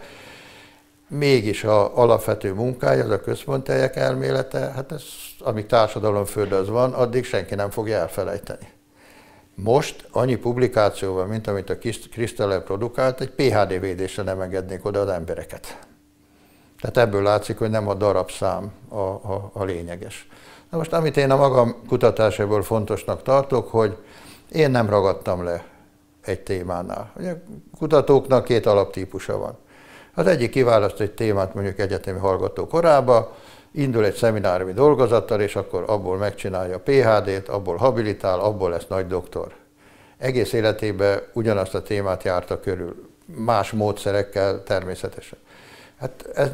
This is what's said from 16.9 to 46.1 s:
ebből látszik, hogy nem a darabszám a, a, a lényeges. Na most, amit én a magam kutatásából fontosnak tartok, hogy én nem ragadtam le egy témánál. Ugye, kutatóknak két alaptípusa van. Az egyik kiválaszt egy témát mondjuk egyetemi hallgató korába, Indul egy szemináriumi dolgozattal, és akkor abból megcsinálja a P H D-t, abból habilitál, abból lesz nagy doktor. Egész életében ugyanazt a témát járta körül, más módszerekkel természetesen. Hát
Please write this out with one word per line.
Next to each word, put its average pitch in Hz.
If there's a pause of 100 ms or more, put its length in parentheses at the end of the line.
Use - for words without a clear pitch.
ebből 101
látszik, 101
hogy 110
nem 107
a 101
darabszám 95 (160)
a, 113
a, 98
a 104
lényeges. 90 (420)
Na 170
most, 160
amit 160
én 139
a 135
magam 127 (120)
kutatásából 107
fontosnak 104
tartok, 135
hogy 110 (560)
én 151
nem 120
ragadtam 95
le 85 (600)
egy 92
témánál. 92
Ugye, 180 (440)
kutatóknak 139
két 117
alaptípusa 98
van. - (580)
Az 170
egyik 143
kiválaszt 113
egy 101
témát 98
mondjuk 98
egyetemi 95
hallgató 92
korába, 143 (380)
Indul 123
egy 95
szemináriumi 95
dolgozattal, 120
és 101
akkor 95
abból 95
megcsinálja 92
a 90
P -
H 113
D-t, 98
abból 95
habilitál, 107
abból 98
lesz 85
nagy 95
doktor. 87 (640)
Egész 127
életében 101 (120)
ugyanazt 107
a 95
témát 98
járta 92
körül, 90 (180)
más 113
módszerekkel 101
természetesen. 92 (600)
Hát -